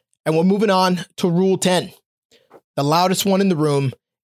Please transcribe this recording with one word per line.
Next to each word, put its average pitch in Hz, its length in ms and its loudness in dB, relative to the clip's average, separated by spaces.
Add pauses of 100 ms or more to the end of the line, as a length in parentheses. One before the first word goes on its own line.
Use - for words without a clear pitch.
(260)
And 160 100 0
we're 165 80 2
moving 202 260 2
on 185 360 0 (120)
to 185 120 -2
rule 185 280 0
ten. 180 340 -2 (840)
The 139 80 -4
loudest 175 420 0
one 190 160 2
in 196 80 2
the 180 60 0
room 143 360 -2 (340)